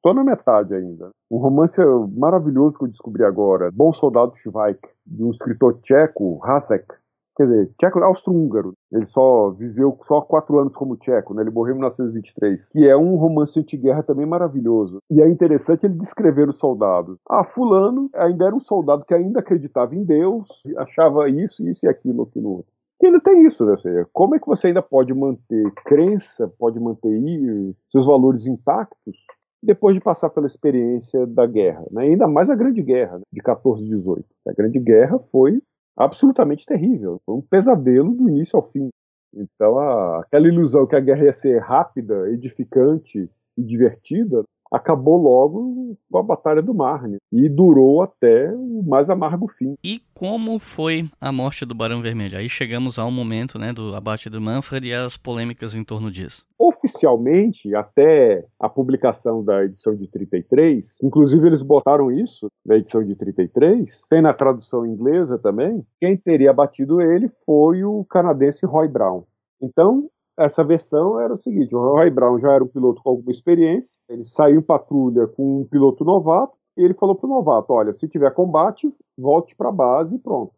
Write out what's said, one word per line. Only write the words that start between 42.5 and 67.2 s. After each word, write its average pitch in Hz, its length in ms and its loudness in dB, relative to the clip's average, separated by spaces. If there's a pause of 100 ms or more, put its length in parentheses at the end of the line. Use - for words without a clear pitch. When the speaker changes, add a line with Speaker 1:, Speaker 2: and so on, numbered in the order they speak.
Speaker 1:
e 123 80 -6
divertida, 120 800 -2 (260)
acabou 147 460 0
logo 190 800 0 (160)
com 180 60 0
a 190 40 0
Batalha 160 400 -2
do 220 120 -4
Marne. 127 420 -4 (160)
E 131 160 4
durou 143 540 6
até 131 520 2
o 240 320 -8
mais 143 240 2
amargo 175 380 -4
fim. 139 340 -8
Speaker 2:
E 208 180 -10 (140)
como 220 440 -8
foi 160 500 -6 (120)
a 135 120 -8
morte 135 320 -6
do 117 100 -12
Barão 117 260 -6
Vermelho? 113 380 -8
Aí 113 100 -8
chegamos 120 500 -8
ao 117 120 -6
momento, 117 480 -8
né, 110 140 -8
do 110 220 -12
abate 107 360 -10
do 110 100 -12
Manfred 127 460 -8
e 120 60 -10
as 123 240 -8
polêmicas 117 580 -10
em 110 80 -8
torno 110 280 -10
disso. 90 340 -14 (140)
Speaker 1:
Oficialmente, 143 1160 0
até 120 720 2 (160)
a - 80 -4
publicação 127 720 -4
da 98 220 0
edição 98 300 -4
de 101 120 -12
trinta 95 300 -8
e 90 60 -4
três, 143 600 0
inclusive 147 440 4
eles 156 160 4
botaram 139 480 2
isso 139 380 -6 (160)
na 110 120 2
edição 110 260 -2
de 101 120 -6
trinta 95 280 -6
e 87 60 -2
três, 180 500 0 (120)
tem 160 100 4
na 156 140 4
tradução 127 500 -2
inglesa 123 540 -2
também, 139 440 -4 (160)
quem 185 180 0
teria 147 340 2
abatido 143 500 0
ele 175 300 0 (160)